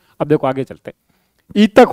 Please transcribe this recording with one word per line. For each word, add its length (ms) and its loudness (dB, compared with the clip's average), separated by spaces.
अब 80 -8
देखो 200 -4
आगे 160 -6
चलते 280 -18
हैं। 60 -20
ई 100 2
तक 260 4